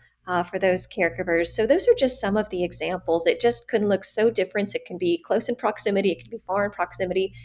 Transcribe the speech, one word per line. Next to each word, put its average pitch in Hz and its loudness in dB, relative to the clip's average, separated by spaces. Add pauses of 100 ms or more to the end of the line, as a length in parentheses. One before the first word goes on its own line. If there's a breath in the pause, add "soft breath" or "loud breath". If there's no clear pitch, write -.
(260 soft breath)
uh, 180 0
for 185 -4
those 185 2
caregivers. 170 0
So 214 0
those 311 4
are 480 8
just 262 0
some 202 0
of 208 0
the 180 -2
examples. 170 -2
It 165 2
just - 0
can 208 0
look 202 0
so 220 2
different. 202 -2
It - -6
can 180 -12
be 170 0
close 214 -2
in 240 -2
proximity. 202 0
It - -6
can - -20
be 226 -12
far 202 -2
in 208 -4
proximity. 190 -4 (120)